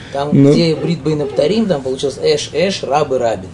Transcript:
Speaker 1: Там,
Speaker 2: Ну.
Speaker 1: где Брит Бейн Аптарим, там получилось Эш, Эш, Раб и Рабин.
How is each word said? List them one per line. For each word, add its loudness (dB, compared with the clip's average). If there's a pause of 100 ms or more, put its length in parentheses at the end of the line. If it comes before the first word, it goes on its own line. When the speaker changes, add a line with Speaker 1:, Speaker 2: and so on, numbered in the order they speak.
(140)
Speaker 1:
Там, -4
Speaker 2:
Ну. 6
Speaker 1:
где 2
Брит -2
Бейн -2
Аптарим, 0
там 0
получилось -4
Эш, 0
Эш, -2
Раб 0
и 0
Рабин. -2